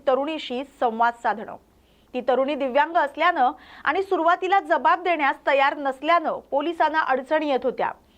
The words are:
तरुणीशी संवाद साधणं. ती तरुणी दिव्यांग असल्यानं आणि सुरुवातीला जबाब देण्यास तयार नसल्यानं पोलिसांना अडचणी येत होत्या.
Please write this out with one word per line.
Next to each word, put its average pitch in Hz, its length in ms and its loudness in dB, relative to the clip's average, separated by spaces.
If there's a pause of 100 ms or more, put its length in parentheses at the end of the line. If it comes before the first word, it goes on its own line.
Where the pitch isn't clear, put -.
तरुणीशी 269 560 -2 (160)
संवाद 233 340 0 (100)
साधणं. 214 320 -4 (580)
ती 247 80 -4
तरुणी 262 340 0
दिव्यांग 285 420 0
असल्यानं 294 540 0 (320)
आणि 349 200 0
सुरुवातीला 370 560 2
जबाब 320 440 0
देण्यास 302 440 0
तयार 285 300 2
नसल्यानं 294 640 0 (120)
पोलिसांना 311 500 0
अडचणी 294 480 0
येत 254 140 2
होत्या. - 280 -2 (260)